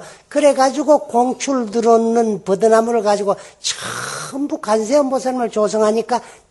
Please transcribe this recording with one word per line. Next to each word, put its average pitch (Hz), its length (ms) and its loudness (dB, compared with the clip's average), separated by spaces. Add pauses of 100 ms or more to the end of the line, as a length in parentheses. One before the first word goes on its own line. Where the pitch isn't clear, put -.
(280)
그래가지고 285 800 2
공출 247 640 -2
들어오는 226 720 2
버드나무를 226 600 2
가지고 202 320 0 (960)
전부 285 280 -6
관세음보살님을 247 920 0
조성하니까 214 680 0 (300)